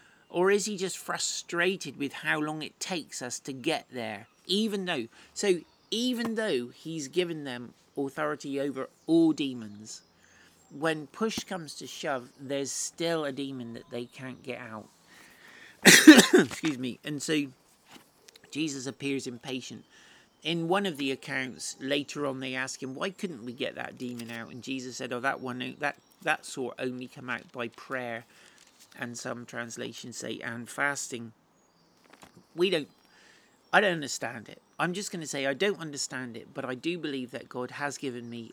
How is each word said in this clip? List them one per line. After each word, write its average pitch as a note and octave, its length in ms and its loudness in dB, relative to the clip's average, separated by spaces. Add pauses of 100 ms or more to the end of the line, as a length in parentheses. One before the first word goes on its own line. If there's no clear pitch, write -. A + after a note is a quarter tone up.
(280)
Or F3+ 220 4
is G3+ 140 4
he G#3+ 120 -4
just F3+ 220 -4
frustrated E3+ 1000 -2
with C#3 160 -2
how D#3 280 -2
long D#3 220 -4
it - 180 -12
takes - 420 -6
us B2 180 -8
to C#3+ 120 -10
get C3+ 400 -2
there? A2 340 -6 (200)
Even G3+ 380 2
though, C#3+ 220 -2 (260)
so F#3 280 2 (320)
even A#3 420 0
though D3+ 400 0
he's D#3+ 320 -8
given E3 380 -2
them B2 300 -10 (220)
authority C#3 640 -4
over C3+ 300 -4 (180)
all D#3+ 260 8
demons, A#2 680 -6 (720)
when D3+ 300 -2
push - 380 -4
comes E3 320 -10
to - 100 -12
shove, C3+ 440 -4 (100)
there's C#3 320 -2
still E3 520 -2
a C#3 60 -2
demon C3 440 -6
that - 160 -14
they B2 160 -6
can't C3 360 -14
get A#2+ 160 -8
out. A2 300 -14 (960)
<coughs> - 40 12 (480)
Excuse D3+ 440 6
me. B2+ 260 -4
And D3 180 -4
so D3+ 240 0 (1040)
Jesus C#3 380 -4
appears C3+ 400 -4
impatient. A#2+ 560 -10 (580)
In E3 260 -2
one G3 180 2
of D#3 100 -4
the C3+ 140 -2
accounts, C3 680 -6
later C#3+ 440 -2
on, C3 160 -4
they C3 140 -6
ask C3 280 -6
him, C3 120 -8
"Why F#3 160 -4
couldn't D#3+ 340 -8
we B2 80 -8
get B2 220 -4
that - 240 -10
demon A#2+ 320 -8
out?" A#2 200 -10
And B2 120 -14
Jesus C3 340 -8
said, B2+ 160 -6
"Oh, B2 80 -4
that C3+ 200 -2
one, B2+ 400 -6
that, D3 160 -2 (260)
that - 240 -2
sort B2+ 320 -6
only B2+ 300 -6
come B2+ 200 -16
out A#2+ 240 -6
by A#2+ 160 -6
prayer." A#2 560 -8 (720)
And A#2+ 200 -8
some A#2+ 260 -8
translations A#2 720 -10
say, A2+ 240 -8
"and A#2 260 -10
fasting." C3+ 680 -4 (1200)
We F#3 140 4
don't, D#3+ 180 0 (840)
I F#3 120 6
don't F#3+ 100 4
understand B2+ 560 -6
it. - 140 -20 (160)
I'm E3+ 160 0
just G3+ 180 -6
gonna E3 140 -6
say C#3 180 -4
I C#3 80 2
don't F#3 260 0
understand C3 600 -8
it, - 160 -18
but C3+ 100 -8
I B2+ 100 -4
do E3 240 -4
believe C#3 340 -6
that A#2+ 180 -12
God B2 220 -6
has C#3+ 260 -4
given A#2+ 320 -6
me A#2 220 -10